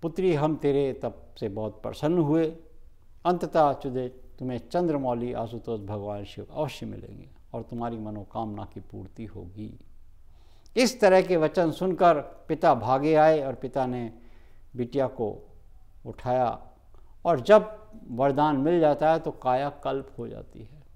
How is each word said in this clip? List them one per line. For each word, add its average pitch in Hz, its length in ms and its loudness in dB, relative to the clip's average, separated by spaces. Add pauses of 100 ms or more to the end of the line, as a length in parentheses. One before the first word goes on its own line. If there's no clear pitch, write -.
"पुत्री, 175 320 0
हम 151 220 2
तेरे 139 380 2
तप - 280 -8 (180)
से 113 100 -4
बहुत 107 340 -8
प्रसन्न 147 360 -2
हुए। 160 260 2 (800)
अंततः 165 480 2
तुझे, 127 340 -4 (320)
तुम्हें 127 200 -6 (120)
चंद्रमौली 131 640 0
आशुतोष 113 460 -6
भगवान 104 440 -8
शिव 101 280 -14
अवश्य 139 340 -8
मिलेंगे 101 420 -14 (260)
और 117 80 -8
तुम्हारी 117 360 -8
मनोकामना 107 760 -8
की - 80 -12
पूर्ति 101 440 -16
होगी।" 101 440 -14 (1040)
इस 233 260 2
तरह 190 200 8
के 175 160 2
वचन 156 340 2
सुनकर 175 480 4 (280)
पिता 156 280 4
भागे 131 400 2
आए 156 260 6
और 135 120 -4
पिता 127 320 -4
ने 123 260 -6 (640)
बिटिया 123 340 -2
को 123 180 -4 (760)
उठाया, 123 540 -2 (680)
और 170 140 2
जब 202 320 6 (400)
वरदान 139 460 2
मिल 160 220 2
जाता 151 320 4
है 165 80 2
तो 151 120 -6 (120)
कायाकल्प 135 760 -2
हो 120 80 -8
जाती - 320 -16
है। 120 220 -20 (140)